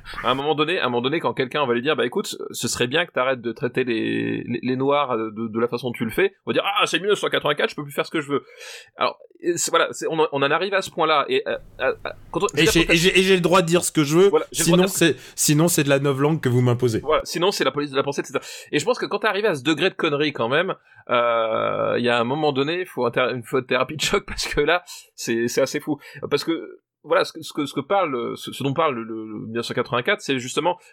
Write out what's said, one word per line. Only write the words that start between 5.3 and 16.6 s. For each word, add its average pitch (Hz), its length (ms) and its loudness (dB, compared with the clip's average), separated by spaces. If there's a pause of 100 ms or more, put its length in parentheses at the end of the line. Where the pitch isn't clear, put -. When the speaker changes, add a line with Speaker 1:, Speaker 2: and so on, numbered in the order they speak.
Speaker 1:
de 110 100 -4
la 120 80 2
façon 127 220 -6
dont 120 60 -4
tu 120 100 -4
le 110 60 -2
fais, 185 240 0 (100)
on 120 60 -2
va 117 40 -2
dire, 160 100 0
ah, 196 220 0
c'est 170 120 -2
mille 185 100 -2
neuf 202 120 2
cent 156 80 -2
quatre-vingt-quatre, 147 420 0
je - 60 -14
peux 151 80 -8
plus 143 80 -14
faire 160 120 -2
ce - 60 -10
que 165 100 -2
je 139 80 -8
veux. 139 160 -2 (520)
Alors, - 200 -2 (380)
c'est, - 160 -2
voilà, 165 220 4
c'est, - 160 -8
on 160 100 0
en, 156 140 4
on 139 100 0
en 139 80 2
arrive 185 240 0
à 190 80 0
ce - 80 -10
point-là, 156 380 2
et, 131 180 0
euh, 117 100 -2 (240)
euh, 131 120 2 (400)
quand 165 100 -2
on, 202 40 2 (100)
Speaker 2:
Et 160 100 6
Speaker 1:
c'est-à-dire - 60 6
Speaker 2:
j'ai, 165 140 4
Speaker 1:
que - 60 2
Speaker 2:
et 165 40 6
j'ai, 180 240 4
et - 20 4
j'ai 190 140 4
le 180 40 0
droit 175 220 4
de 165 60 -2
dire 170 160 4
ce - 80 -4
que 156 100 2
je 151 160 2
veux, 196 100 8
Speaker 1:
Voilà, 202 220 4
j'ai - 140 -4
le - 20 2 (100)
droit 185 80 6
de 196 40 0
Speaker 2:
sinon 180 180 2
Speaker 1:
dire 135 100 2
Speaker 2:
c'est, - 200 -20
sinon 156 320 4
c'est 160 160 2
de 139 40 0
la 139 120 4
novlangue 143 400 2
que - 80 0
vous 123 120 4